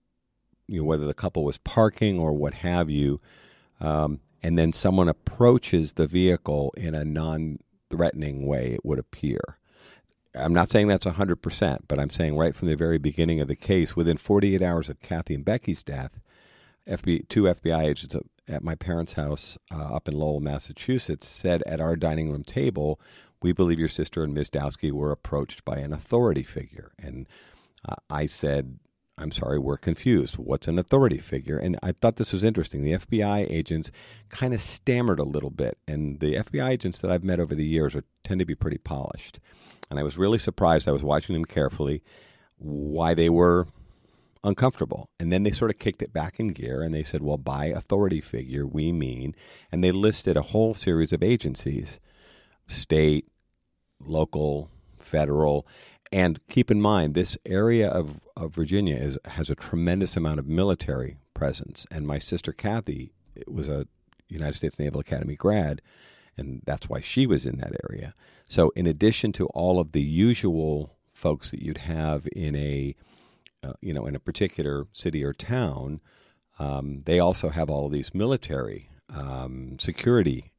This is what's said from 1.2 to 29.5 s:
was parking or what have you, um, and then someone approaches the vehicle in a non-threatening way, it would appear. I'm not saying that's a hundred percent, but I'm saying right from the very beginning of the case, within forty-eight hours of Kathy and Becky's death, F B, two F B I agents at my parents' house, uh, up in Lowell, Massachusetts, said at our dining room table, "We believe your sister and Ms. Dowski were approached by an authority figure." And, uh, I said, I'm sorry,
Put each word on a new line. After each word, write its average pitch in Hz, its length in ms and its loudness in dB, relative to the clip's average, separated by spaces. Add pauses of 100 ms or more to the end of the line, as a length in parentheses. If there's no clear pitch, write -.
was 71 140 -2
parking 107 600 2
or 80 140 2
what 73 220 -2
have 87 340 0
you, 71 320 2 (580)
um, 76 400 0 (220)
and 85 160 2
then 82 160 4
someone 92 340 4
approaches 92 840 4
the 80 140 2
vehicle 80 680 2
in 78 200 -4
a 76 100 -4
non-threatening 78 1400 -4
way, 64 280 0
it - 100 -6
would 71 160 0
appear. 64 400 -4 (960)
I'm 73 200 0
not 87 160 6
saying 104 180 6
that's 98 180 4
a 90 60 0
hundred 87 260 0
percent, - 500 -2
but 69 120 0
I'm 71 100 0
saying 78 260 0
right 78 200 2
from 92 120 -2
the 78 80 2
very 82 220 2
beginning 78 420 2
of 71 80 0
the 69 80 -2
case, 90 400 2
within 82 220 2
forty-eight 98 440 2
hours 87 280 0
of 71 100 -10
Kathy - 340 -4
and 71 120 -4
Becky's 104 360 -2
death, - 380 -10 (680)
F 92 180 -6
B, 85 260 2
two 101 180 4
F 87 140 2
B 82 100 0
I 80 140 2
agents - 300 -2 (320)
at 78 160 -6
my 80 120 -4
parents' 85 380 -4
house, 73 440 -6 (160)
uh, 73 220 -8
up - 120 -6
in 73 80 -4
Lowell, 76 240 -2
Massachusetts, 73 880 -6
said 87 380 0
at 78 160 -4
our 82 140 0
dining 80 340 0
room 73 140 -6
table, 78 560 -2 (420)
"We 90 120 2
believe 85 260 4
your 80 80 2
sister 80 360 -4
and 73 120 -4
Ms. 73 160 -4
Dowski 71 400 -2
were 71 200 -2
approached - 540 -6
by - 120 -4
an 71 160 -6
authority 92 500 0
figure." - 560 -14
And, 65 280 -12 (600)
uh, - 80 -8 (120)
I 73 200 -2
said, 69 500 -2 (400)
I'm 73 140 -6
sorry, - 280 -2